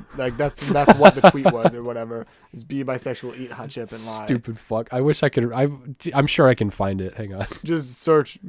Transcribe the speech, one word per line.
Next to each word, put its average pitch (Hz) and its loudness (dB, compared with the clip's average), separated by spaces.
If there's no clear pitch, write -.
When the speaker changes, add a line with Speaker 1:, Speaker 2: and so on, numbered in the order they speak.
Speaker 1:
like, 127 -4
that's, 143 -4
that's 147 6
what 151 10
the 156 6
tweet 139 0
was 120 0
or 120 -10
whatever, 117 -8
is 117 -20
be 139 -8
bisexual, 127 -8
eat 127 -14
hot 120 -14
chip, 113 -12
and 113 -12
lie. 110 -8
Speaker 2:
Stupid 117 -4
fuck. 113 -6
I 127 -2
wish 147 0
I 147 2
could, 117 -2
I, 131 0
I'm 143 4
sure 147 4
I 127 6
can 104 -2
find 98 -4
it. 92 -8
Hang 101 -12
on. 98 -6
<laughs> - -18
Speaker 1:
Just 147 -6
search 156 2